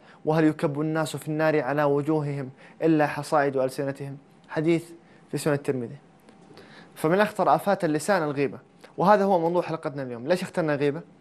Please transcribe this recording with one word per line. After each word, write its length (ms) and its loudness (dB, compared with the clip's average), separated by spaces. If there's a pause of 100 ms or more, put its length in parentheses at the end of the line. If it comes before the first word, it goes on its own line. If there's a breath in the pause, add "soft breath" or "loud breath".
(240 loud breath)
وهل 180 2
يكب 380 0
الناس 360 -2
في 100 -14
النار 340 2
على 220 0
وجوههم 680 0 (320 loud breath)
إلا 260 4
حصائد 500 0
ألسنتهم". 600 -4 (320)
حديث 340 0 (480 loud breath)
في 60 -4
سنن 160 0
الترمذي. 440 -4 (960 loud breath)
فمن 240 2
أخطر 360 2
آفات 300 0
اللسان 380 0
الغيبة، 340 -2 (400 loud breath)
وهذا 260 6
هو 160 2
موضوع 220 0
حلقتنا 420 -6
اليوم. 240 -10
ليش 160 2
اخترنا 300 -2
الغيبة؟ 280 0 (200)